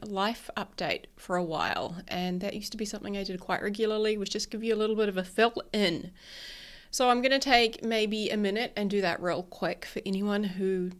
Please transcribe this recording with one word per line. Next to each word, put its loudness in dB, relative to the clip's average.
life -2
update -4
for -4
a 2
while, -2
and -2
that -4
used -8
to -10
be -4
something -6
I -4
did -6
quite -2
regularly, 0
was -4
just -4
give -6
you 2
a 0
little 2
bit 2
of -2
a 0
fill 4
in. 2
So 4
I'm 6
gonna 4
take 4
maybe 2
a 0
minute 0
and 2
do 2
that 2
real 0
quick. -4
For -8
anyone 0
who 0